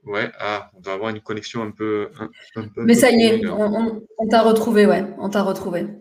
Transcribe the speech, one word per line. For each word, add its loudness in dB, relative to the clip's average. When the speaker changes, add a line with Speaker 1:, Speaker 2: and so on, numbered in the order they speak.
Speaker 1:
ouais, -6
ah, -6
on -20
va -10
avoir -6
une -8
connexion -10
un -8
peu, -6
un, -12
un -10
peu, -10
Speaker 2:
Mais 4
Speaker 1:
un 8
peu 4
Speaker 2:
ça 6
y 4
est, 6
Speaker 1:
pourrie, -2
là. -4
Speaker 2:
on, 0
on, -2
on -2
t'a 4
retrouvé, 4
ouais, 2
on -6
t'a 0
retrouvé. -4